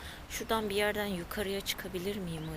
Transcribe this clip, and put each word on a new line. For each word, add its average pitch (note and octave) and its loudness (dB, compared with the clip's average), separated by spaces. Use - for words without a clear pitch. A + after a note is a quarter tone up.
Şuradan A3 2
bir G3 0
yerden G#3 4
yukarıya G3 0
çıkabilir F#3+ -2
miyim E3 -2